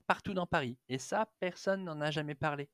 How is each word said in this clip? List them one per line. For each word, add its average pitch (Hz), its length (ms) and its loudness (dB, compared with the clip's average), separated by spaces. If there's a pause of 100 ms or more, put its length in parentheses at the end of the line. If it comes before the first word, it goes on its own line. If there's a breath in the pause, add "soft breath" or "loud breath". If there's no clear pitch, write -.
partout 196 280 0
dans 180 120 0
Paris. 131 320 0 (100)
Et 127 100 0
ça, 214 420 0
personne 190 420 0
n'en 156 180 -4
a 151 120 2
jamais 151 240 -2
parlé. 143 380 0